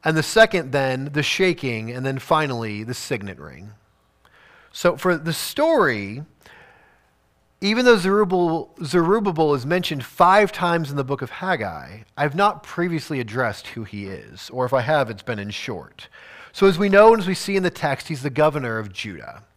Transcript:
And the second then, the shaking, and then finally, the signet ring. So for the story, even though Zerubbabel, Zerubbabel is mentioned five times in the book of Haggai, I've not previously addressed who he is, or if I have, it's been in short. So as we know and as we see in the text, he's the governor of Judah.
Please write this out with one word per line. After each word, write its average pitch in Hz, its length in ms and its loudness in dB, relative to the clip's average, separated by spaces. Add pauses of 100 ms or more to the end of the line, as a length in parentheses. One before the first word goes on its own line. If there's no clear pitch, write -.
And 160 120 2
the 156 60 2
second 175 480 2
then, 135 420 0
the 147 120 0
shaking, 127 640 -2
and 127 160 -6
then 131 140 -4
finally, 117 640 -2
the 120 100 -6
signet 98 460 -8
ring. 76 320 -18 (1000)
So - 260 0
for 175 200 0
the 160 160 -6
story, 147 920 0 (1400)
even 226 260 2
though 233 100 8
Zerubbabel, 180 880 0
Zerubbabel 165 680 2
is 127 120 -4
mentioned 165 380 -2
five 190 480 4
times 170 360 -2
in 143 80 -6
the 139 60 -2
book 135 180 -4
of 127 100 -8
Haggai, 101 720 -6 (140)
I've 143 200 -2
not 202 260 2
previously 165 560 -4
addressed 113 480 -4
who - 160 -12
he 101 240 -12
is, 87 440 -14
or 127 160 -2
if 123 60 -2
I 131 100 2
have, 135 280 0
it's 107 140 -12
been 113 160 -6
in 101 100 -8
short. - 560 -10 (460)
So - 140 2
as 190 100 4
we 202 120 0
know 208 240 8
and 226 100 2
as 175 60 -4
we 185 60 0
see 196 200 -6
in 190 80 0
the 180 80 0
text, - 380 -6
he's 139 140 -8
the 143 60 -4
governor 139 500 0
of 104 140 -8
Judah. 92 520 -14 (120)